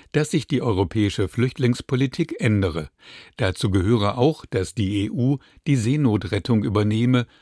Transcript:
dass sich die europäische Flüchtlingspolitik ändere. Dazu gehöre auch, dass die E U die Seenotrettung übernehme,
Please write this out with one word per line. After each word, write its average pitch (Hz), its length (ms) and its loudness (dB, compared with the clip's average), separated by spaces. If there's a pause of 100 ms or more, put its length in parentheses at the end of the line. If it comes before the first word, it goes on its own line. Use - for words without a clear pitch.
(100)
dass 151 200 -2
sich 156 180 -2
die 127 140 -2
europäische 98 680 0
Flüchtlingspolitik 131 1120 -2
ändere. 95 480 0 (480)
Dazu 98 340 -2
gehöre 101 460 2
auch, 139 300 0
dass 95 280 -4
die 101 300 -2
E 107 60 -4
U 135 280 0 (280)
die 143 100 2
Seenotrettung 110 880 0
übernehme, 110 600 2 (160)